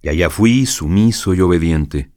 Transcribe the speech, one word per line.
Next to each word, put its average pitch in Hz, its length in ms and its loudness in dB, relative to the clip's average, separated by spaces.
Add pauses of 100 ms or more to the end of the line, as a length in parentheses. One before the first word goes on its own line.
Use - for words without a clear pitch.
y - 80 -8
allá 80 200 0
fui 120 380 2
sumiso 98 680 0
y 90 60 0
obediente. 82 760 0